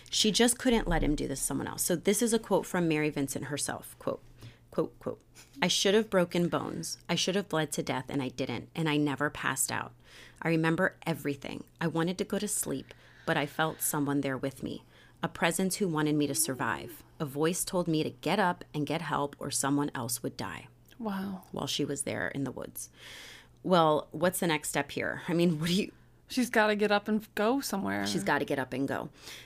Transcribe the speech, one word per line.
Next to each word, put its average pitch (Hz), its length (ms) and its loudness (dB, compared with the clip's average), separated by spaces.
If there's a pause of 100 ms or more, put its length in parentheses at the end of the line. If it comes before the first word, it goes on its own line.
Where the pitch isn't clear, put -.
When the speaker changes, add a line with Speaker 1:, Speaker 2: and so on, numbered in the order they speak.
Speaker 1:
She - 240 2
just 240 260 4
couldn't 233 300 2
let 165 120 2
him 147 140 2
do 135 140 -2
this 135 100 -4
to - 60 -4
someone 135 220 -2
else. - 160 -6
So 180 120 2
this 196 260 2
is 233 120 2
a 226 60 4
quote 196 260 2
from 175 240 0
Mary 151 200 2
Vincent 143 360 -4
herself. 135 540 -6
Quote, - 220 -4 (480)
quote, - 300 -4
quote, - 220 -8 (400)
"I 185 80 2
should 190 240 4
have 220 160 4
broken 175 400 4
bones. - 480 -4 (100)
I 175 80 0
should 180 200 2
have 202 120 -2
bled 156 260 0
to 160 100 -2
death, 131 260 -2
and 139 120 -2
I 131 80 -2
didn't. 123 460 -6
And 160 140 0
I 147 80 4
never 147 320 2
passed - 420 -2
out. - 220 -6 (480)
I 160 80 0
remember 165 460 2 (120)
everything. 143 560 -4 (160)
I 165 80 0
wanted 165 300 0
to 196 80 0
go 202 140 -2
to 208 100 -4
sleep, - 440 -4 (320)
but 160 120 2
I 143 80 0
felt 156 360 -2
someone 143 400 0
there 135 160 -2
with 135 240 -6
me. - 220 -8 (400)
A 165 60 -2
presence 180 480 0
who 202 100 0
wanted 151 280 2
me 147 120 2
to 139 80 -2
survive. 117 680 -4 (160)
A 165 80 -4
voice 151 380 0
told 180 240 -2
me 156 160 2
to 131 60 -2
get 170 300 -2
up 180 340 0
and 151 120 -2
get 156 180 -2
help 143 360 -2
or 147 120 -6
someone 143 440 2
else 117 260 -6
would 139 140 -6
die." 92 320 -10 (300)
Speaker 2:
Wow. 196 460 -6 (100)
Speaker 1:
While - 140 -4
she 143 180 -2
was 143 160 -4
there 110 260 -4
in 139 160 -4
the 131 80 -4
woods. - 380 -12 (720)
Well, 165 480 6
what's 175 300 0
the 180 60 2
next 151 200 2
step - 240 0
here? - 380 -4
I 170 40 0
mean, 170 260 6
what 170 100 0
do 175 60 2
you - 160 0 (360)
Speaker 2:
She's 240 220 0
gotta 214 260 4
get 208 160 4
up 202 160 2
and 214 180 0 (100)
go 233 260 2
somewhere. 196 440 -2
Speaker 1:
She's 196 200 -2
gotta 147 180 4
get 139 160 -2
up 131 140 -4
and 135 120 -2
go. 131 220 -4 (380)